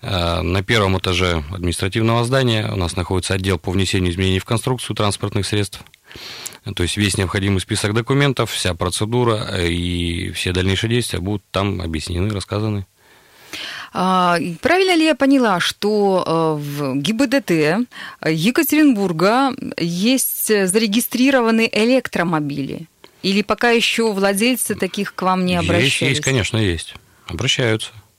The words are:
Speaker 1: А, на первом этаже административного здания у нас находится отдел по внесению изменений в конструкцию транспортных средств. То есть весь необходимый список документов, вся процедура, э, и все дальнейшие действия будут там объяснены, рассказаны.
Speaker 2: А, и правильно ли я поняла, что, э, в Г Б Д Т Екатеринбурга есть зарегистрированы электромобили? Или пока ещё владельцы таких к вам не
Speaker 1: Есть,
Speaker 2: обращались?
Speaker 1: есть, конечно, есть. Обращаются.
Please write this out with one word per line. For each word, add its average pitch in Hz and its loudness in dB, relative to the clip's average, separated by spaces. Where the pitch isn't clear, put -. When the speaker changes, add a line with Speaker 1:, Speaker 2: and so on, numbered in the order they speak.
Speaker 1:
А, 85 -2
на 90 0
первом 98 2
этаже 87 0
административного 101 0
здания 117 0
у 104 -4
нас 87 -2
находится 92 -2
отдел 95 0
по - -6
внесению 92 0
изменений 95 0
в - -10
конструкцию 120 -2
транспортных 104 -2
средств. - -4
То 90 0
есть 87 -2
весь 104 0
необходимый 98 0
список 104 -2
документов, 127 0
вся - -2
процедура, 110 0
э, 92 -2
и 87 -2
все 92 -4
дальнейшие 95 0
действия 113 0
будут 98 -4
там 95 -2
объяснены, 85 -4
рассказаны. 104 -4
Speaker 2:
А, 185 2
и 175 -4
правильно 359 2
ли 311 4
я 311 4
поняла, 254 4
что, 202 2
э, 160 0
в 143 -4
Г 170 -2
Б 262 2
Д 262 2
Т 160 2
Екатеринбурга 214 2
есть 185 0
зарегистрированы 226 2
электромобили? 165 0
Или 196 2
пока 226 0
ещё 233 2
владельцы 202 0
таких 190 -4
к - -8
вам 185 2
не 180 2
Speaker 1:
Есть, 175 0
Speaker 2:
обращались? 135 2
Speaker 1:
есть, 135 0
конечно, 123 0
есть. 92 -2
Обращаются. 113 -2